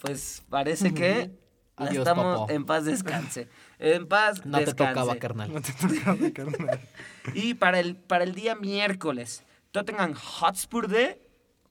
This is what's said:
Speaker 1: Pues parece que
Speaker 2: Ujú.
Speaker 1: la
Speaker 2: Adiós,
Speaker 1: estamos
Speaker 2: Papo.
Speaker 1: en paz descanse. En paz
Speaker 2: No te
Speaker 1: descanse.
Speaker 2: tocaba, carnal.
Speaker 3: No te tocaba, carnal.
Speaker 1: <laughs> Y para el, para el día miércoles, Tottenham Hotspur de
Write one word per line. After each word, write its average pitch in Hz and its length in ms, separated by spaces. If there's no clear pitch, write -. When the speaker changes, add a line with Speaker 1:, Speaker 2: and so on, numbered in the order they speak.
Speaker 1:
Pues - 480
parece 160 460
que 175 180
Speaker 2:
Ujú. 185 160
Speaker 1:
la 139 100
Speaker 2:
Adiós, 139 200
Speaker 1:
estamos 175 360
Speaker 2:
Papo. 107 100
Speaker 1:
en 147 120
paz 156 200
descanse. 165 640
En 170 260
paz 202 400
Speaker 2:
No 143 120
te 147 80
Speaker 1:
descanse. 135 280
Speaker 2:
tocaba, 123 220
carnal. 113 360
Speaker 3:
No 151 80
te 131 120
tocaba, 196 460
carnal. - 480
Speaker 1:
<laughs> - 280
Y 233 200
para 185 260
el, 175 160
para 175 260
el 185 140
día 220 180
miércoles, 190 880
Tottenham 202 420
Hotspur - 720
de 240 340